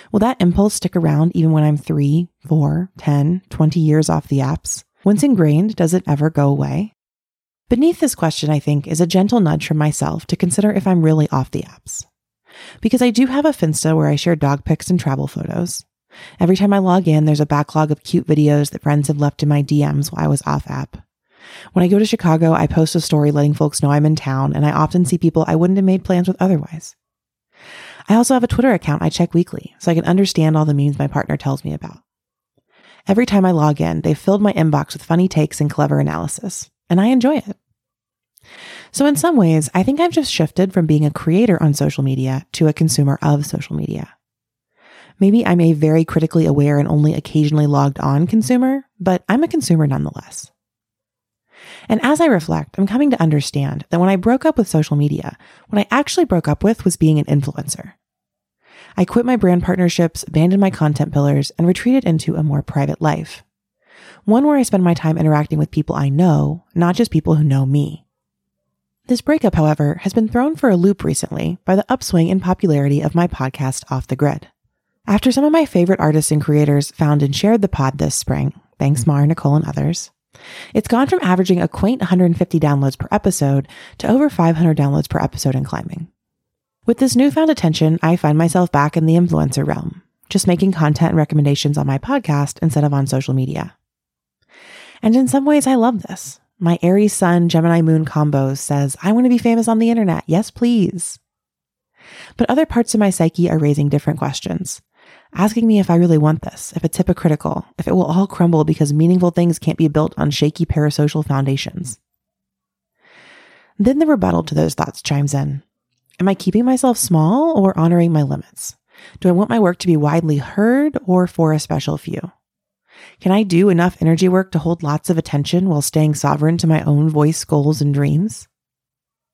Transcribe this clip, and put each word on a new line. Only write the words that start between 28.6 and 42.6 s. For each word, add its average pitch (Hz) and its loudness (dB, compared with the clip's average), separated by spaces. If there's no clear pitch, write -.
account 156 -2
I 165 0
check 175 -2
weekly, - -4
so - -4
I 165 2
can 165 0
understand 170 2
all 151 2
the 147 0
memes 143 0
my 143 -2
partner 143 -4
tells 135 -6
me 151 -8
about. - -14
Every 220 2
time 196 2
I 185 4
log 151 2
in, 160 -4
they've 156 0
filled 196 0
my 208 2
inbox 151 0
with - -18
funny 180 2
takes - -2
and 147 0
clever 147 0
analysis, 147 -8
and 175 2
I 202 2
enjoy 262 2
it. - -10
So 269 0
in 294 2
some 330 0
ways, 160 2
I 185 2
think 277 -2
I've 349 0
just 330 -2
shifted 185 -2
from 170 0
being 151 2
a 147 0
creator 185 0
on 147 4
social 147 -2
media 131 -4
to 160 2